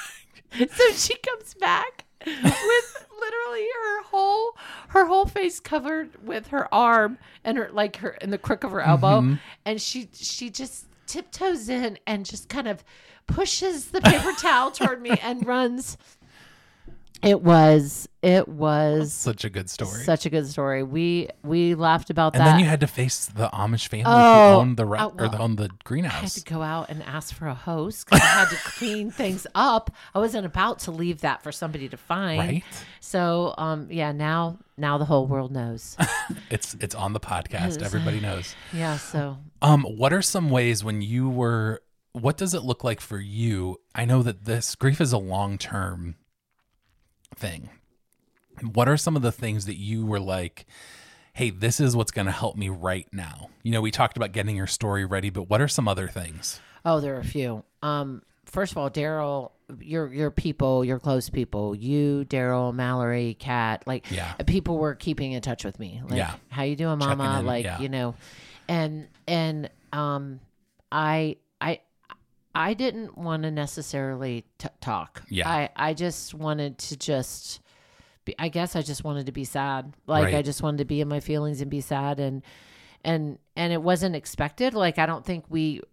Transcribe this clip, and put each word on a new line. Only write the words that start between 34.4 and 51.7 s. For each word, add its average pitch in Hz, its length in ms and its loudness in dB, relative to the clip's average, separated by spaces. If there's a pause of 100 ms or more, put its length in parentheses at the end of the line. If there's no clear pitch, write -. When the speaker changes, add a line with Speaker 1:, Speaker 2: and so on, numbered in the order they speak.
Speaker 1:
now 143 220 0
the 147 60 0
whole 139 200 4
world 131 260 -2
knows. 117 500 -8
Speaker 2:
<laughs> 160 60 2 (440)
It's, - 280 -6
it's 101 140 -8
on 98 200 -6
the 107 60 -4
podcast. 90 580 -4
Speaker 1:
It's, - 60 -8
Speaker 2:
Everybody 107 360 -2
knows. 95 340 -6 (180)
Speaker 1:
yeah, 165 260 -2
so. 143 400 -6 (260)
Speaker 2:
Um, 147 200 8
what 123 300 2
are 196 80 2
some 170 300 0
ways 120 320 2
when 107 180 -4
you 123 280 -2
were, 117 520 0 (300)
what 127 260 -2
does 185 160 -2
it 139 100 -2
look 123 200 -4
like 117 180 -2
for - 180 -10
you? 101 600 -2 (140)
I 117 100 -2
know 127 160 6
that 101 240 -2
this 117 300 -2
grief 139 260 2
is 139 120 2
a 117 40 2
long-term 95 1000 -4 (1200)
thing. 82 340 -10 (1040)
What 120 160 4
are 147 80 6
some 156 180 0
of 143 60 2
the 120 100 2
things 107 340 -4
that 98 100 -8
you 107 300 -4
were 104 140 -2
like, 92 460 -6 (680)
"Hey, 123 160 -2
this 101 300 -2